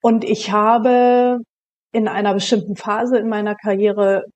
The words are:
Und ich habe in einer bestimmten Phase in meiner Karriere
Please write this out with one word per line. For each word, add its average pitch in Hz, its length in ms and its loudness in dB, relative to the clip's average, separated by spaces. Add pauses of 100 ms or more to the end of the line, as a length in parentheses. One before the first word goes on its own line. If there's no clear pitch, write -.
Und 226 220 2
ich 208 280 -4
habe 247 880 2 (520)
in 220 160 0
einer 202 240 -2
bestimmten 196 420 -2
Phase 233 440 -2
in 220 100 -2
meiner 208 260 -4
Karriere 202 720 0 (120)